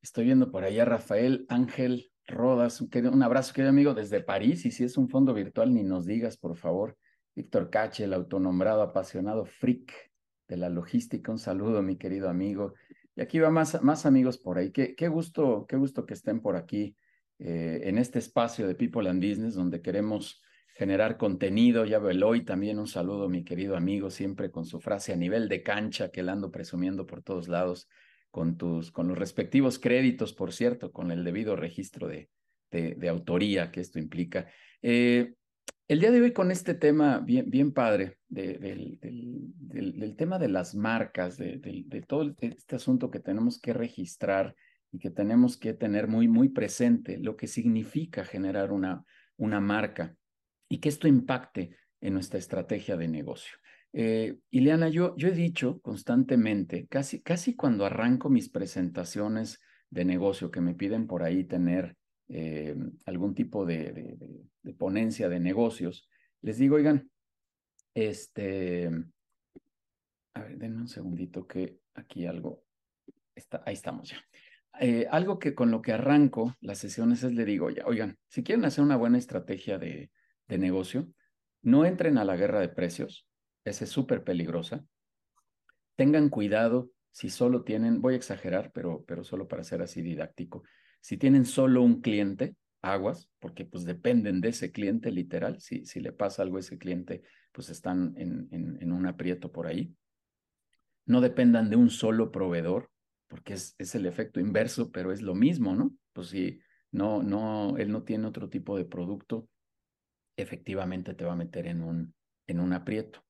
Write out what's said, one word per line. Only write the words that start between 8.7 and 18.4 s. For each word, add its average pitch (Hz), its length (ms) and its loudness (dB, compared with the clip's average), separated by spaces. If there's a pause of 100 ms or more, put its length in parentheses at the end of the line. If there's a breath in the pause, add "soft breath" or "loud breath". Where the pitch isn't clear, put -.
apasionado 98 640 -2
freak - 480 -2 (540)
de 90 100 -8
la 87 120 -2
logística. 87 600 -4
Un 113 80 -4
saludo, 104 440 -2
mi 95 140 -2
querido 95 320 -4
amigo. 98 440 -2 (420 soft breath)
Y - 60 -6
aquí 160 180 0
va 160 120 6
más, 160 320 2
más 151 220 2
amigos 127 320 6
por 90 200 -4
ahí. 92 140 0
Qué, 131 240 0
qué 170 140 0
gusto, 156 580 0
qué - 80 -6
gusto 135 300 -2
que 107 80 -10
estén 110 280 -4
por 98 140 0
aquí, 104 400 -6 (440)
eh, 82 440 -4
en 95 140 0
este 123 220 0
espacio 117 480 -2